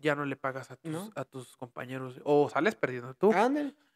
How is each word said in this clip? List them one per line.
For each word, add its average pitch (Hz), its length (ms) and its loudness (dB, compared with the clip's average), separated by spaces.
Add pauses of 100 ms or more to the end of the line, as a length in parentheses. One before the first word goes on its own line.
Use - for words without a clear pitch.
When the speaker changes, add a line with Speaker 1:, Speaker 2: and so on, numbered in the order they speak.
Speaker 1:
ya 147 140 2
no 143 100 -2
le 135 100 -4
pagas 131 360 -8
a 127 60 -18
tus, 165 140 -12
Speaker 2:
No. 190 240 -8
Speaker 1:
a 139 100 -8
tus - 300 -16
compañeros 127 680 -10
o 147 260 6
sales 180 260 0
perdiendo 127 380 -6
tú. 202 200 4
Speaker 2:
Ándale. 269 420 2 (200)